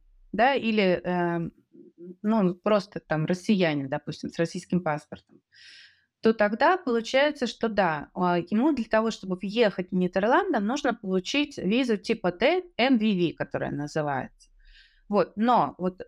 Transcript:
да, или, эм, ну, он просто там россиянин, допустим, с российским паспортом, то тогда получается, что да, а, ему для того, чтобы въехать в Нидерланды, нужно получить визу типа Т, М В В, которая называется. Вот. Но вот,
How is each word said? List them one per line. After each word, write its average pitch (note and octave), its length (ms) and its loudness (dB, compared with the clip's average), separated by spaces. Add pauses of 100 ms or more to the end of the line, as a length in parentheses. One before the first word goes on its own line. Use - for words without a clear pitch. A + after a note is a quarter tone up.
(320)
да, A#3+ 220 4
или, G#3+ 480 2
эм, F3 500 -2 (720)
ну, G#3+ 140 2
он F#3 220 2
просто G#3 420 -2
там D#3 260 -4
россиянин, E3+ 600 0
допустим, D3+ 420 -8
с - 80 -18
российским F3 440 -2
паспортом, - 580 -8 (800)
то A3 120 4
тогда A3+ 440 2
получается, C4 680 0
что A3+ 220 -4
да, F3+ 460 -2
а, F3 240 0
ему G#3+ 340 0
для A#3+ 120 -2
того, A3 260 0
чтобы F#3 260 -6
въехать G3 540 0
в - 40 -6
Нидерланды, A3 680 0
нужно A#3 340 -2
получить G#3+ 640 -4
визу A3+ 380 0
типа G3 340 -2
Т, D4 320 2 (140)
М B3+ 220 4
В G#3+ 40 -4
В, F#3 320 2
которая C3+ 380 -6
называется. D3 760 -6 (600)
Вот. G3+ 280 0
Но G#3+ 420 2
вот, F3+ 300 -4